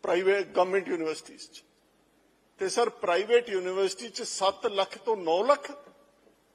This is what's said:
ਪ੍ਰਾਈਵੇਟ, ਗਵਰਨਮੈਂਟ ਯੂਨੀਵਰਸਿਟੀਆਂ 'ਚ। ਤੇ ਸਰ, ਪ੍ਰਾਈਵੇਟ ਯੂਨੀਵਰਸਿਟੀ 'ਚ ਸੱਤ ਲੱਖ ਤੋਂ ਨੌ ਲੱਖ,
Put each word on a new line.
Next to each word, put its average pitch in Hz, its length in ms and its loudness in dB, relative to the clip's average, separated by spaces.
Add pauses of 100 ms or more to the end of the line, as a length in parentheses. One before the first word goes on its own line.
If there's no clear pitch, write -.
ਪ੍ਰਾਈਵੇਟ, 190 440 2
ਗਵਰਨਮੈਂਟ 185 400 2
ਯੂਨੀਵਰਸਿਟੀਆਂ 160 500 -6
'ਚ। - 260 -20 (960)
ਤੇ 190 100 -2
ਸਰ, 233 200 2
ਪ੍ਰਾਈਵੇਟ 214 600 2
ਯੂਨੀਵਰਸਿਟੀ 190 600 -2
'ਚ - 140 -10
ਸੱਤ 196 440 -2
ਲੱਖ 196 380 -2
ਤੋਂ 226 120 0
ਨੌ 175 260 0
ਲੱਖ, 285 280 0 (840)